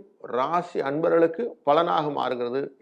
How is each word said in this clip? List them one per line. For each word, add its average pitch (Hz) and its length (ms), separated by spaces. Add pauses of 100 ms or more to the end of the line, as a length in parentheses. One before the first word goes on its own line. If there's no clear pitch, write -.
(380)
ராசி 160 500
அன்பர்களுக்கு 165 560 (220)
பலனாக 165 400 (100)
மாறுகிறது 123 460 (200)